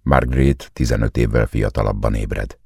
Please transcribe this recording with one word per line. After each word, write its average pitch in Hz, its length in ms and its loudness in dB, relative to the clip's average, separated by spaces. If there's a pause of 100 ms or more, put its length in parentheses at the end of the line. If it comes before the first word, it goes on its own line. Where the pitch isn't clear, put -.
Margaret 65 720 2
tizenöt 55 440 -2
évvel 57 280 2
fiatalabban 52 680 -2
ébred. 50 520 -6